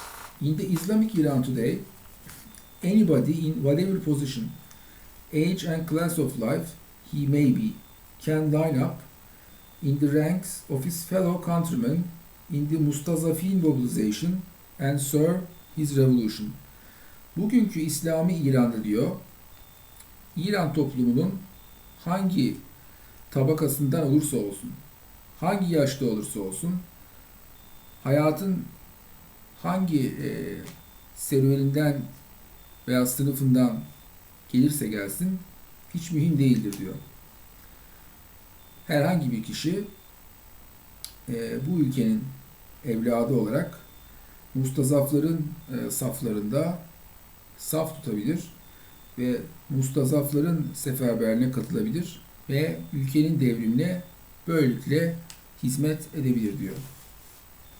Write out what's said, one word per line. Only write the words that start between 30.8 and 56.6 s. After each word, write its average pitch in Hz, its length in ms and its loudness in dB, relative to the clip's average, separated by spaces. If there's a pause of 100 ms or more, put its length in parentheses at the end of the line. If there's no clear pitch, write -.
serüveninden 139 880 2 (840)
veya 123 180 2
sınıfından 127 720 2 (720)
gelirse 127 360 4
gelsin, 107 500 -4 (560)
hiç 170 160 -6
mühim 156 280 2
değildir 107 400 4
diyor. 92 160 -8 (1900)
Herhangi 151 460 2
bir 110 100 -2
kişi, 180 420 -4 (1400)
e, 117 380 -6
bu 170 140 0
ülkenin 120 440 2 (600)
evladı 117 500 0
olarak 113 440 0 (760)
mustazafların, 143 840 2 (320)
e, 120 180 -4
saflarında 123 880 -2 (800)
saf - 380 -4
tutabilir 113 560 -4 (680)
ve 123 180 0 (340)
mustazafların 143 1040 0
seferberliğine 120 800 0
katılabilir 120 720 -4 (280)
ve 151 300 0 (120)
ülkenin 147 480 2
devrimine 123 600 2 (460)
böylelikle 165 680 2 (460)
hizmet 151 520 -2
edebilir 117 440 0
diyor. 95 160 -6 (1040)